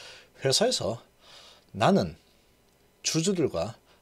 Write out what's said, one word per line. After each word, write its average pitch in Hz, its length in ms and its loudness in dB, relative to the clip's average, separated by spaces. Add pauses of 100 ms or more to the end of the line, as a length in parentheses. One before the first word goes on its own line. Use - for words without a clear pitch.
(460)
회사에서 131 560 0 (680)
나는 117 440 2 (880)
주주들과, 147 760 -2 (240)